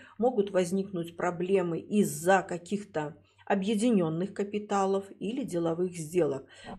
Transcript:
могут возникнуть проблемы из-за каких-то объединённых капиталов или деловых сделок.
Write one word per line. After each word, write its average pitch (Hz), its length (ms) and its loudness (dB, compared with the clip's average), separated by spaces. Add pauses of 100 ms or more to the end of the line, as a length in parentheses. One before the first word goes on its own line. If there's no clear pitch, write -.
(180)
могут 220 340 2
возникнуть 180 640 -2
проблемы 175 600 0
из-за 185 640 2
каких-то 170 720 -6 (300)
объединённых 196 880 2
капиталов 196 720 -2 (140)
или 247 240 -4
деловых 170 540 -2
сделок. 156 480 0 (340)